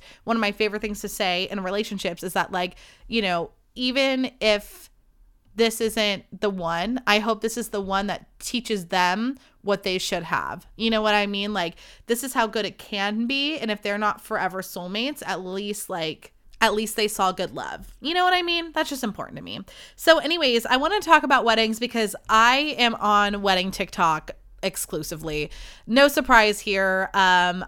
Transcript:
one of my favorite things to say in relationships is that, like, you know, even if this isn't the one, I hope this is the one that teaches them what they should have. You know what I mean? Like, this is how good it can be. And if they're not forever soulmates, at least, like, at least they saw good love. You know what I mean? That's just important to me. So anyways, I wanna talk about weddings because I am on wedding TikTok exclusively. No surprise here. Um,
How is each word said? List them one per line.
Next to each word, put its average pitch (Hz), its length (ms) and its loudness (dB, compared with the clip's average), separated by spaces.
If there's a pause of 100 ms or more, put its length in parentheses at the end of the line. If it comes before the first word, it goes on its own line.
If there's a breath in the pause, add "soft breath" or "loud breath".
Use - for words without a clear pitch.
(240 loud breath)
one 226 140 0
of 226 40 0
my 208 100 0
favorite 214 320 -2
things 208 180 -6
to 202 80 -6
say 185 400 -2
in 196 140 -6
relationships 196 580 -4
is 185 120 -6
that, 175 180 0
like, 185 240 -2 (320 soft breath)
you 220 160 0
know, 175 280 -2 (220)
even 262 680 0
if 208 520 -2 (640)
this 226 260 2
isn't 214 440 -2 (140)
the 208 120 0
one, 185 560 -2
I 208 100 6
hope 214 240 0
this 220 160 -4
is 233 120 -6
the 202 120 -4
one 190 240 0
that 190 220 -6 (100)
teaches 214 480 -4
them 185 540 2 (220 soft breath)
what 196 200 0
they 185 160 -2
should 180 260 -4
have. 131 520 -4
You 226 160 0
know 220 100 2
what 214 140 2
I 208 100 2
mean? 202 300 -4
Like, 175 200 -2 (300 loud breath)
this 240 180 -2
is 262 100 -8
how 240 120 2
good 214 220 -2
it - 100 -10
can 208 480 -4
be. 277 320 -2
And 220 140 -4
if 208 100 -6
they're 202 160 -4
not 208 240 -2
forever 185 400 -4
soulmates, 202 640 -8
at 180 160 -6
least, 196 480 -8
like, 160 440 -8 (260)
at 220 140 4
least 220 220 -2
they 214 120 0
saw 190 240 0
good 180 220 -6
love. 90 480 -10
You 311 140 -4
know 359 80 2
what 359 100 4
I 359 80 2
mean? 339 300 -4
That's 311 180 -2
just 269 140 -6
important - 340 -8
to 135 60 -14
me. 101 160 -12 (360 loud breath)
So 330 220 6
anyways, 277 480 2
I 247 120 2
wanna 330 240 2
talk 311 200 6
about 262 240 4
weddings 220 340 2
because 226 360 -2 (140)
I 254 500 4
am 233 160 4
on 202 480 2
wedding 190 260 2
TikTok 175 600 0 (320)
exclusively. 156 880 -6 (340 loud breath)
No 269 220 6
surprise 240 520 6
here. 190 540 0
Um, 180 540 4